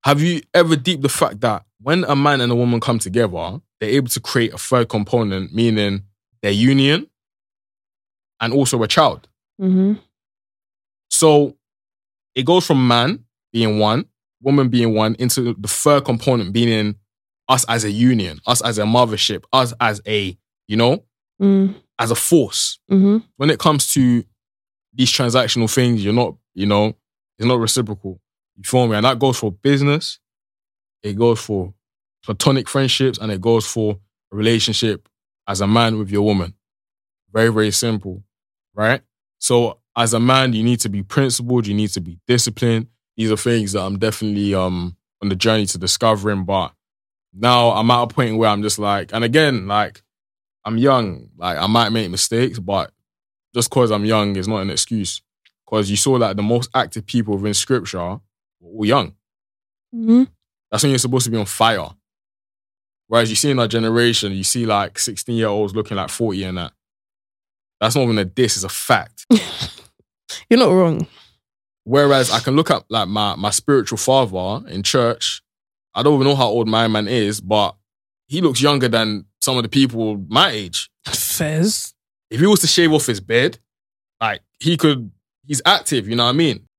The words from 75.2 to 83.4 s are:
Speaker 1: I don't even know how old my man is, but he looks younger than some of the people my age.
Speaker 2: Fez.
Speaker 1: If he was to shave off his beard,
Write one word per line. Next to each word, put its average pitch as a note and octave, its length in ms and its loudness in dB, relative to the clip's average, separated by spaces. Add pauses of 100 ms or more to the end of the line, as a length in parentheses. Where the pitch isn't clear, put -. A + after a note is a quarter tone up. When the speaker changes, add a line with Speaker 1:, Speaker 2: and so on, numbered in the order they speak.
Speaker 1:
I G#2 80 -4
don't D3 120 4
even C3+ 120 2
know C#3+ 100 2
how B2+ 120 2
old A2 200 -2
my A2+ 200 2
man G#2+ 200 -2
is, G#2 340 -2
but G2+ 340 -2 (500)
he D#3+ 140 -6
looks C3 220 0
younger C#3 260 2
than A2 380 -2 (160)
some C3 160 -2
of A#2+ 40 -2
the A2 60 -6
people A2+ 600 0
my D3 220 2
age. G#2 400 -8 (160)
Speaker 2:
Fez. - 880 -4 (360)
Speaker 1:
If A2+ 100 -4
he E3+ 60 6
was G#3 140 4
to E3+ 60 0
shave E3 260 4
off D#3 140 2
his G#2 140 -4
beard, A#2 380 0 (600)